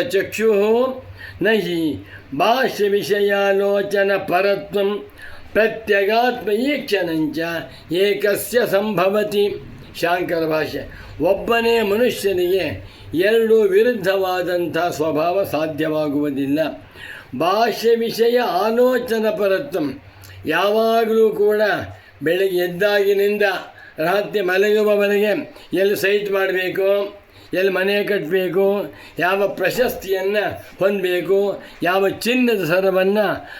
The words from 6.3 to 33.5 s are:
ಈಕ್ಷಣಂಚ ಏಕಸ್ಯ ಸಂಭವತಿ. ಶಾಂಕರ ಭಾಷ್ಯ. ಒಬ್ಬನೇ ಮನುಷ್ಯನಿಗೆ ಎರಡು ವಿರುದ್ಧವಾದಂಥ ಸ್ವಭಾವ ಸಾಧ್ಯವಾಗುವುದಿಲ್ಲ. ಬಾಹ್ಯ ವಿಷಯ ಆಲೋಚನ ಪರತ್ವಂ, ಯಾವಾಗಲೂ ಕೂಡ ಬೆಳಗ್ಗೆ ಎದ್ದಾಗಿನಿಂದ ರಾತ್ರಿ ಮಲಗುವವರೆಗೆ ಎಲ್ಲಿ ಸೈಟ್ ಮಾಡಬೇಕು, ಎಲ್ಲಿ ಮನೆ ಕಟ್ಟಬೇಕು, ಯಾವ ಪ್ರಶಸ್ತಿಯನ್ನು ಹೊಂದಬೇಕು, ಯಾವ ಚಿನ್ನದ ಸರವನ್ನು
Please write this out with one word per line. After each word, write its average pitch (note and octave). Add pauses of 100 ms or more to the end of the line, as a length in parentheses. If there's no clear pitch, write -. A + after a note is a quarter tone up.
ಈಕ್ಷಣಂಚ F3 (580)
ಏಕಸ್ಯ G3+ (100)
ಸಂಭವತಿ. G3+ (500)
ಶಾಂಕರ E3+
ಭಾಷ್ಯ. D3 (380)
ಒಬ್ಬನೇ A3+
ಮನುಷ್ಯನಿಗೆ G3 (540)
ಎರಡು A3
ವಿರುದ್ಧವಾದಂಥ F#3 (140)
ಸ್ವಭಾವ D#3+
ಸಾಧ್ಯವಾಗುವುದಿಲ್ಲ. D3 (760)
ಬಾಹ್ಯ G#3
ವಿಷಯ A#3 (200)
ಆಲೋಚನ A3+
ಪರತ್ವಂ, F3+ (480)
ಯಾವಾಗಲೂ A3
ಕೂಡ G#3+ (600)
ಬೆಳಗ್ಗೆ F3+
ಎದ್ದಾಗಿನಿಂದ G3+ (540)
ರಾತ್ರಿ F#3+
ಮಲಗುವವರೆಗೆ G3+ (400)
ಎಲ್ಲಿ F#3+
ಸೈಟ್ G3+
ಮಾಡಬೇಕು, F#3+ (400)
ಎಲ್ಲಿ F#3+
ಮನೆ G3
ಕಟ್ಟಬೇಕು, F#3+ (320)
ಯಾವ F#3+
ಪ್ರಶಸ್ತಿಯನ್ನು F#3+
ಹೊಂದಬೇಕು, F#3 (280)
ಯಾವ F#3+ (100)
ಚಿನ್ನದ A#3
ಸರವನ್ನು F#3 (140)